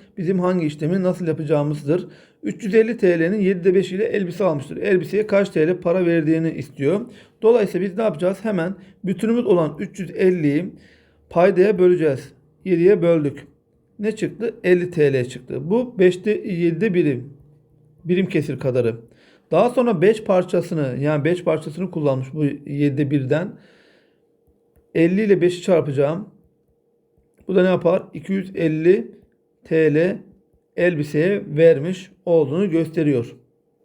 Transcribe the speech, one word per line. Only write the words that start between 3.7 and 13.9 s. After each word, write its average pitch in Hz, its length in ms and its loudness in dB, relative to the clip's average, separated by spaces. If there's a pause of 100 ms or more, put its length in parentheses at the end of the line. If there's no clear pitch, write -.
beş 190 160 0
ile 190 120 -4
elbise 196 400 -2
almıştır. 160 340 -2
Elbiseye 190 500 0
kaç 196 220 2
T 156 180 2
L 180 140 -2
para 180 240 0
verdiğini 160 460 0
istiyor. 151 500 -2 (400)
Dolayısıyla 208 460 2
biz 185 100 -10
ne 226 60 -2
yapacağız? 185 380 -2
Hemen 190 340 -4 (280)
bütünümüz 220 420 -2
olan 165 340 2
üç 202 200 -12
yüz 175 120 -10
elliyi 175 600 0 (560)
paydaya 185 500 2
böleceğiz. 160 540 2 (320)
Yediye 180 360 4
böldük. 165 460 0 (520)